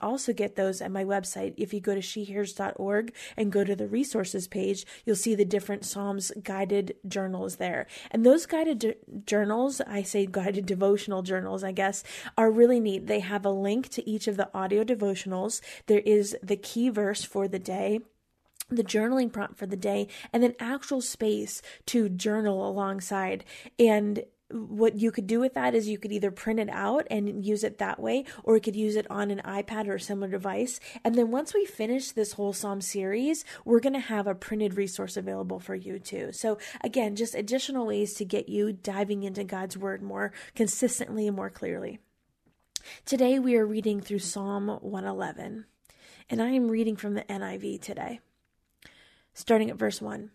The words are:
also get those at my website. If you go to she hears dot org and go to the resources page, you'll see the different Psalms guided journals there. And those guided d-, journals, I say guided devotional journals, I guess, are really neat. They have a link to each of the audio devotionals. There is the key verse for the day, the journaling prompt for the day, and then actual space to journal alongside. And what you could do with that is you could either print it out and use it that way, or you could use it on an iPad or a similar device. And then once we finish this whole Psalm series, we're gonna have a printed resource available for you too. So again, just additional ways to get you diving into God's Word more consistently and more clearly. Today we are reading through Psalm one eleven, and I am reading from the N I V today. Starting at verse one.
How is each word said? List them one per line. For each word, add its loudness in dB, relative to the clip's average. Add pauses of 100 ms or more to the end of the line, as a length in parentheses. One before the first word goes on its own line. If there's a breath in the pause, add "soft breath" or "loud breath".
also 0
get -2
those 0
at -6
my -2
website. -2
If -4
you -4
go 0
to -2
she -6
hears -4
dot -4
org -2 (220 loud breath)
and 2
go 4
to 2
the -2
resources -2
page, -2 (220 loud breath)
you'll 4
see 2
the 6
different 0
Psalms -4 (100)
guided 0 (100)
journals -4
there. -2 (240 loud breath)
And 4
those 10
guided 0
d-, 0 (300)
journals, 2
I -2
say 0
guided -2
devotional 2
journals, -2
I -4
guess, -2 (340 loud breath)
are 8
really 10
neat. 0
They 2
have -4
a 4
link 0
to -6
each -2
of 0
the 0
audio 2
devotionals. 0 (260 loud breath)
There 8
is 4
the 0 (160)
key 2
verse 0
for -2
the -4
day, 0 (680)
the 2
journaling 2
prompt -6
for -8
the -6
day, 0 (240 loud breath)
and 4
then 6
actual -2
space -2 (240 loud breath)
to 2
journal 0
alongside. -2 (340 loud breath)
And 6 (260)
what 2
you 2
could -4
do 2
with 2
that 0
is 4
you -2
could -8
either 0
print -2
it 0
out 0
and -2
use 0
it -2
that -4
way, 0 (180 loud breath)
or 6
you 8
could -2
use 0
it 0
on -2
an -4
iPad -4
or -2
a -6
similar -4
device. -4 (240 loud breath)
And 2
then 4
once -2
we 2
finish -4
this -2
whole -4
Psalm -4
series, -2 (220 loud breath)
we're 8
gonna 2
have -2
a 0
printed -2
resource -4
available -6
for -8
you -8
too. -8
So 0 (260 loud breath)
again, 0
just -2
additional -2
ways 0
to -6
get -2
you 0
diving -2
into -6
God's -6
Word -4
more -6 (220 loud breath)
consistently 0
and 0
more -6
clearly. -6 (1080 loud breath)
Today 4
we 4
are 6
reading 0
through -4
Psalm -4 (120)
one -6
eleven, -8 (640 loud breath)
and 0
I 2
am 4
reading 2
from -6
the -6
N -6
I -8
V -6
today. -8 (1120 soft breath)
Starting 4
at -6
verse -2
one. -10